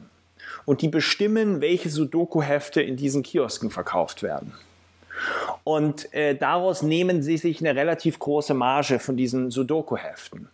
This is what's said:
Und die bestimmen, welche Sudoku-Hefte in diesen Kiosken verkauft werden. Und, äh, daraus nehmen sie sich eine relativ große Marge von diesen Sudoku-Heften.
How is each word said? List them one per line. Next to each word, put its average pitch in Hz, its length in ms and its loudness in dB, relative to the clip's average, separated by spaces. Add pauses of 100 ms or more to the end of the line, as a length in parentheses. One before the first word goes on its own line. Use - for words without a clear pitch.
(640)
Und 139 160 2
die 160 80 2
bestimmen, 202 720 2
welche 170 300 2
Sudoku-Hefte 151 920 0
in 131 160 0
diesen 139 260 0
Kiosken 120 460 -2
verkauft - 540 -2
werden. 73 320 -6 (1080)
Und, 151 500 0
äh, 147 200 2
daraus 170 480 0
nehmen 170 400 2
sie 160 140 0
sich 160 240 0
eine 147 180 0
relativ 160 400 0
große 147 360 0
Marge 131 440 2
von 127 200 -2
diesen 127 320 0
Sudoku-Heften. 127 1040 -4